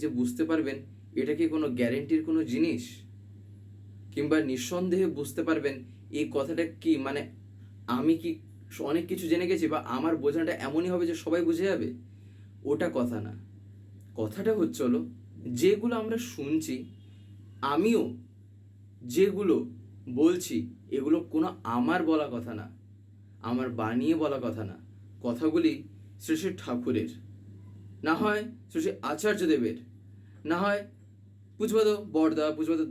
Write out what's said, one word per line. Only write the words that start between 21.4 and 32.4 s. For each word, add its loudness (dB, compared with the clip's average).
আমার 4
বলা 4
কথা -6
না, -8
আমার 0
বানিয়ে 4
বলা 2
কথা -2
না। -12
কথাগুলি 4
শ্রী 0
শ্রী 0
ঠাকুরের, 0
না 6
হয় 2
শ্রী -2
শ্রী 2
আচার্যদেবের, 2
না 2
হয় 2
পূজপাদ 4
বড়দা, 4